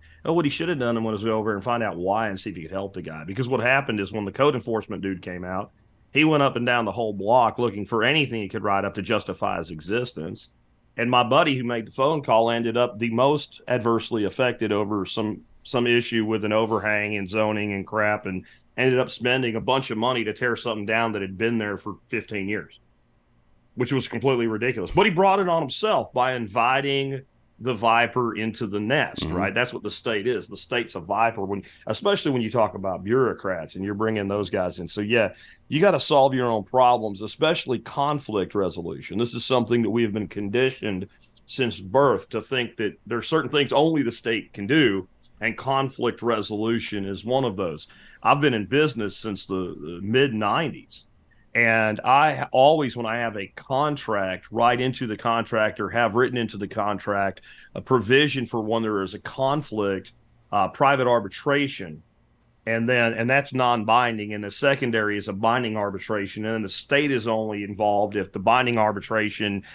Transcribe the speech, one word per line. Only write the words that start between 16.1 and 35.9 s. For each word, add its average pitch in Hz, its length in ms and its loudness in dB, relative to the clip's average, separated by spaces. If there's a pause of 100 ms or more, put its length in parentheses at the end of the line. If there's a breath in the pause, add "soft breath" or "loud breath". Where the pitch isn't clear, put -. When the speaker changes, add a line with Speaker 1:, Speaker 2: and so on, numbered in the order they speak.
Speaker 1:
with 107 180 -2
an 104 80 0
overhang 107 640 0
and 98 140 -6
zoning 107 420 0
and 98 140 -6
crap, 104 400 0
and 92 180 -6 (320 soft breath)
ended 127 220 2
up 123 120 0
spending 123 460 0
a 110 40 -2
bunch 131 300 0
of 110 80 -4
money 120 260 0
to 107 100 -4
tear 120 220 -2
something 107 300 -6
down 113 260 0
that 104 100 -4
had 95 160 -8
been 117 200 2
there 104 180 -2
for 95 200 -10 (100)
fifteen 101 420 -6
years, 101 320 -8 (920)
which 123 180 -2
was 131 160 0
completely 120 380 0
ridiculous. 110 440 -2
But 208 160 4
he 220 40 2
brought 190 280 4
it 190 100 0
on 165 140 2
himself 151 500 -2
by 127 220 0
inviting 131 880 0 (400)
the 123 120 0
viper 117 600 2
into 110 300 -4
the 101 140 -4
nest, 120 400 0
Speaker 2:
Mm-hmm. 80 160 -6
Speaker 1:
right? 92 160 0
That's 120 220 0
what - 80 -8
the 104 80 -8
state 107 360 -4
is. 117 220 -4
The 101 80 -14
state's 120 380 -6
a 98 60 -8
viper, 104 440 0
when, 98 180 -4 (260 loud breath)
especially 180 440 0
when 127 80 0
you 110 100 -2
talk 110 240 2
about 92 300 -6
bureaucrats 98 720 0
and 92 100 -6
you're 104 80 -4
bringing 107 360 0
those 101 200 0
guys 90 300 -2
in. 87 100 -8
So, - 140 -6
yeah, 107 320 2 (340 loud breath)
you - 100 -2
gotta 170 220 4